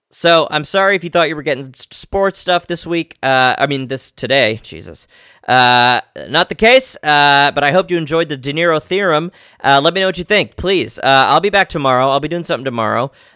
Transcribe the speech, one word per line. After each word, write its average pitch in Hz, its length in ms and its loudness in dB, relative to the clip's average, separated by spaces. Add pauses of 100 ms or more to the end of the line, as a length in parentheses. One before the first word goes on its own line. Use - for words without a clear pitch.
(120)
so 170 380 2
I'm 151 140 -4
sorry 196 320 0
if 165 80 -6
you 170 60 -8
thought 165 180 0
you 156 80 -6
were 147 80 -12
getting 131 320 -6
s-, - 160 -18
sports 196 460 -4
stuff 175 300 -2
this 170 200 -8
week. 165 340 -6
Uh, 131 360 2
I 139 100 0
mean, 135 220 -6
this 131 220 -10
today, 117 520 -2
Jesus. - 440 -18 (380)
Uh, 123 540 4 (300)
not 160 180 0
the 170 80 -8
case, 254 480 2
uh, 143 480 4
but 143 140 -2
I 143 80 0
hope 180 180 0
you 175 60 0
enjoyed 160 320 -2
the 147 80 -8
De 135 160 -8
Niro 160 280 0
theorem. 175 480 -2 (320)
Uh, 139 220 4
let 170 100 2
me 190 60 -2
know 190 80 0
what 180 100 -4
you 180 60 -8
think, 180 320 -2
please. 170 440 -4
Uh, - 40 -10
I'll 135 380 4
be 202 80 0
back 196 180 0
tomorrow. 135 400 0
I'll 139 140 0
be 151 80 -6
doing 170 160 -8
something 135 180 -6
tomorrow, 117 480 -2 (240)